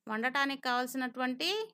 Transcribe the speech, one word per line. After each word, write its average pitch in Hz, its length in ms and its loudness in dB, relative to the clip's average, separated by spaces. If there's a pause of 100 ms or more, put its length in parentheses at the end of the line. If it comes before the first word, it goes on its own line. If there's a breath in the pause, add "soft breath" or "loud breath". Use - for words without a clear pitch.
వండటానికి 262 540 0
కావాల్సినటువంటి, 254 880 0 (220)